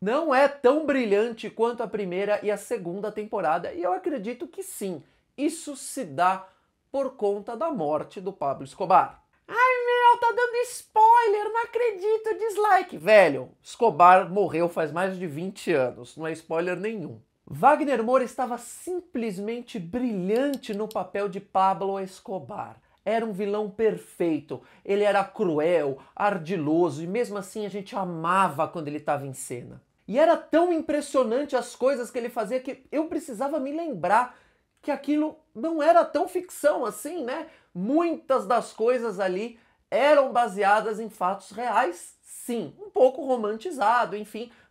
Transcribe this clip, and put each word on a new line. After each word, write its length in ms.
Não 340
é 140
tão 360
brilhante 640
quanto 360
a 20
primeira 560
e 80
a 60
segunda 560
temporada, 600
e 120
eu 80
acredito 560
que 160
sim, 360
isso 400
se 280
dá 440
por 240
conta 420
da 140
morte 500
do 120
Pablo 320
Escobar. 580
"Ai, 80
meu, 320
tá 160
dando 300
spoiler, 880
não 100
acredito, 720
dislike." 640
Velho, 540
Escobar 680
morreu 400
faz 220
mais 260
de 120
vinte 440
anos, 440
não 100
é 60
spoiler 440
nenhum. 440
Wagner 560
Moura 220
estava 340
simplesmente 1200
brilhante 960
no 140
papel 400
de 100
Pablo 600
Escobar. 840
Era 200
um 80
vilão 380
perfeito, 880
ele 180
era 220
cruel, 720
ardiloso, 880
e 40
mesmo 320
assim 260
a 60
gente 260
amava 720
quando 200
ele 120
tava 260
em 60
cena. 500
E 120
era 180
tão 340
impressionante 840
as 180
coisas 360
que 80
ele 100
fazia 320
que 320
eu 140
precisava 520
me 140
lembrar 680
que 80
aquilo 480
não 280
era 220
tão 240
ficção 560
assim, 400
né? 220
Muitas 760
das 280
coisas 440
ali 400
eram 400
baseadas 720
em 80
fatos 420
reais, 720
sim. 580
Um 120
pouco 340
romantizado, 920
enfim, 340